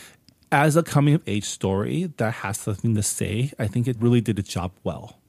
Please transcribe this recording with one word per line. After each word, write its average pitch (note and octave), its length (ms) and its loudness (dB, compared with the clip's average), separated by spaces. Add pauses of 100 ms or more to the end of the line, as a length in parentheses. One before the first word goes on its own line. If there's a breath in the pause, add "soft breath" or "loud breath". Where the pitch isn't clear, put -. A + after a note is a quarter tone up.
(520 loud breath)
as D3 260 4
a E3 60 6
coming-of-age C#3+ 600 2
story B2 720 -2
that A2+ 180 0
has G2 220 -6
something A2 380 -2
to G#2 80 0
say, G#2+ 560 -4
I A#2 80 -2
think A#2 200 -2
it A#2+ 120 -2
really A#2+ 220 4
did G2+ 180 0
its - 80 -4
job F2 240 -6 (120)
well, - 460 -8